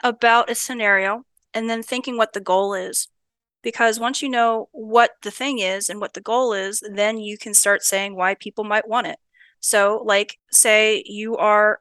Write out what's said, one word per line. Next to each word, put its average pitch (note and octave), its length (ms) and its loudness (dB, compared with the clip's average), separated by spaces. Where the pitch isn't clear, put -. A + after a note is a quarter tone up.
about A#3+ 460 4
a A#3+ 40 -4
scenario G#3 680 -2
and A3+ 160 -4
then A3+ 120 -6
thinking B3 360 -6
what A3 160 0
the G3+ 60 -6
goal G3 340 0
is. - 340 -6
Because A3+ 360 0
once A#3 220 -4
you C#4+ 80 -6
know A#3 440 0
what A3+ 400 2
the G#3 80 -8
thing C4 300 -6
is F#3+ 280 -4
and G#3 100 -10
what G3 140 -8
the G3+ 80 -14
goal A#3 320 0
is, G3 340 -4
then G#3 320 -2
you G#3 200 -10
can G#3 160 -6
start G3+ 280 4
saying G3 320 -2
why F#3 200 0
people G#3 300 -10
might G#3+ 220 -2
want A3 200 -2
it. D#3 120 -10
So, G#3 440 2
like, G#3 340 0
say G#3+ 560 4
you G#3+ 320 -8
are G#3 420 4